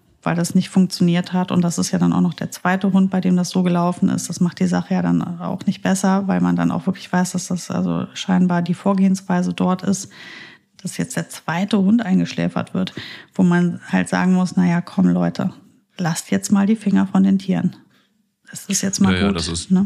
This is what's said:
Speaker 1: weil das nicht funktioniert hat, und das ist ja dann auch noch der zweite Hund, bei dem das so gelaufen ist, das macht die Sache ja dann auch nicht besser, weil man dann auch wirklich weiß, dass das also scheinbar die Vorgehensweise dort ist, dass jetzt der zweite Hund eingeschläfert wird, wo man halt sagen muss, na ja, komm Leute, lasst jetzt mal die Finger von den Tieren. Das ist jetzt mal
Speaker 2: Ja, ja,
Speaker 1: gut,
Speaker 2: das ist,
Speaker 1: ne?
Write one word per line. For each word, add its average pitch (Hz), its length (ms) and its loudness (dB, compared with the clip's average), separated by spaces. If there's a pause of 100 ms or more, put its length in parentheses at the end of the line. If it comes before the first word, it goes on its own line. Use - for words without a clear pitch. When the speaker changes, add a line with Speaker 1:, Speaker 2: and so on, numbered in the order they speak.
(220)
Speaker 1:
weil 165 160 -2
das 170 180 0
nicht 185 140 2
funktioniert 180 640 2
hat, 180 180 0
und 185 100 2
das 170 160 0
ist 180 140 -2
ja 175 80 0
dann 175 140 2
auch 180 80 2
noch 175 120 2
der - 160 -8
zweite 190 440 -2
Hund, 190 180 4
bei 185 80 0
dem 180 160 2
das 175 140 0
so 185 120 0
gelaufen 175 460 0
ist, - 220 -2
das 175 100 -6
macht 175 220 0
die 185 60 2
Sache 180 260 -2
ja 185 80 0
dann 175 200 0
auch 175 440 -8
nicht - 160 -2
besser, 190 480 0
weil 180 100 0
man 175 160 2
dann 175 160 0
auch - 140 -4
wirklich - 260 -6
weiß, 180 220 0
dass 180 140 -6
das 180 220 -6
also 175 440 -2
scheinbar 180 480 2
die 170 120 -2
Vorgehensweise 190 800 0
dort 185 300 -2
ist, 196 240 -2 (760)
dass - 140 -10
jetzt - 220 -6
der 170 100 -6
zweite 185 520 -4
Hund 214 260 2
eingeschläfert - 680 0
wird, - 200 -4 (400)
wo 185 100 0
man 175 460 2
halt 185 180 0
sagen 185 240 2
muss, 185 240 0
na 180 100 4
ja, 175 140 2
komm - 300 0
Leute, 87 420 0 (520)
lasst 165 260 -4
jetzt 196 220 -4
mal 196 160 4
die 220 80 2
Finger 196 320 0
von 190 160 2
den 196 160 4
Tieren. 185 360 -2 (720)
Das - 160 -16
ist 196 180 -2
jetzt 190 160 -2
mal 190 140 4
Speaker 2:
Ja, 185 80 2
ja, - 60 2
Speaker 1:
gut, 196 100 0
Speaker 2:
das 85 100 -2
ist, 85 240 -6
Speaker 1:
ne? 185 140 4